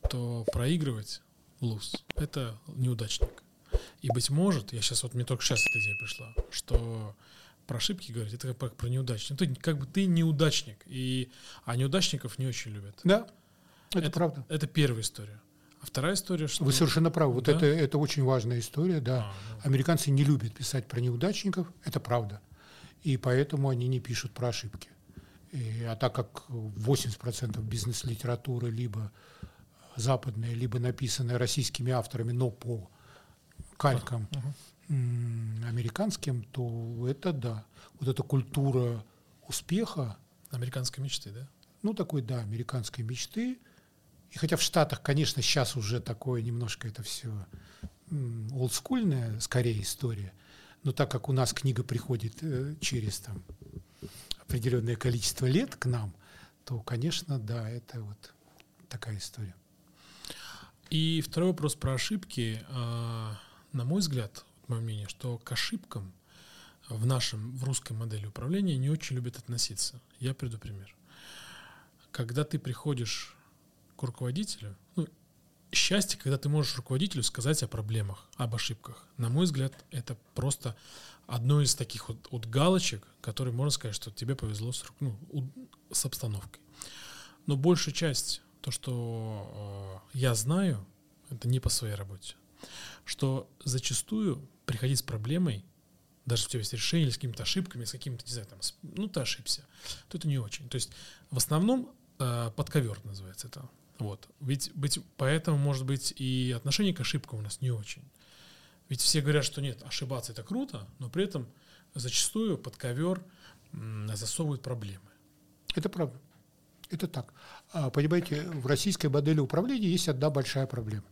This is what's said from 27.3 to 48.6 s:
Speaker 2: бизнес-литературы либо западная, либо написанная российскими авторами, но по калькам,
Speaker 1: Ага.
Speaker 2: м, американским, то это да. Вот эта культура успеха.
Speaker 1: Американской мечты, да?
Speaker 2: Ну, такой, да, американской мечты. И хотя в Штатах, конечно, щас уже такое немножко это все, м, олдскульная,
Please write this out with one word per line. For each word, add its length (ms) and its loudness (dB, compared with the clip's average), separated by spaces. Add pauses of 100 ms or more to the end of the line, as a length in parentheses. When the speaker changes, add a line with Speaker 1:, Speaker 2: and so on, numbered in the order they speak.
Speaker 2:
бизнес-литературы 1040 -2
либо 420 -4 (840)
западная, 580 0
либо 240 0
написанная 600 0
российскими 540 0
авторами, 400 0
но 180 2
по 400 -6 (840)
калькам, 560 2
Speaker 1:
Ага. 220 -4 (340)
Speaker 2:
м, 800 0
американским, 760 -2 (100)
то 560 -4
это 240 0
да. 320 -4 (360)
Вот 80 0
эта 140 0
культура 840 2 (420)
успеха. 720 -2 (320)
Speaker 1:
Американской 540 -4
мечты, 260 -6
да? 180 -12 (340)
Speaker 2:
Ну, 120 0
такой, 280 0
да, 180 -2
американской 640 -4
мечты. 540 -4 (760)
И 60 -10
хотя 180 2
в 60 2
Штатах, 400 4
конечно, 380 2
щас 360 2
уже 240 0
такое 420 -2
немножко 460 -4
это 140 -8
все, 440 -8 (640)
м, 420 -4
олдскульная, 880 2